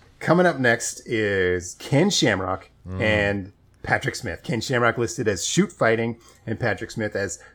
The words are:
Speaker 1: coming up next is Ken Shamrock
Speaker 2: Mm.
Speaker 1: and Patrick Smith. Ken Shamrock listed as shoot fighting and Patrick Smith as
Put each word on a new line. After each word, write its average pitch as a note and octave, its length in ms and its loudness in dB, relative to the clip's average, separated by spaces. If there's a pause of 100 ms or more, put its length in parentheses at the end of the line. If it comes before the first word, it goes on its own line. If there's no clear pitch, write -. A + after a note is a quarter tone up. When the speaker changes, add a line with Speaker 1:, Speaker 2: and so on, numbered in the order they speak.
(200)
Speaker 1:
coming F3 260 4
up D#3 140 2
next A#2 480 2
is F#2+ 720 0
Ken D#3+ 300 2
Shamrock F#2+ 600 0 (180)
Speaker 2:
Mm. F#2 140 -8
Speaker 1:
and G2+ 500 0 (320)
Patrick A#2 320 -2
Smith. E2+ 260 -8
Ken B2 180 -4
Shamrock A#2+ 380 0
listed A#2 300 -2
as G2+ 180 -2
shoot - 260 2
fighting A2+ 460 0 (300)
and A2 120 -6
Patrick G#2+ 300 -4
Smith G#2+ 260 -6
as G2 220 -4 (180)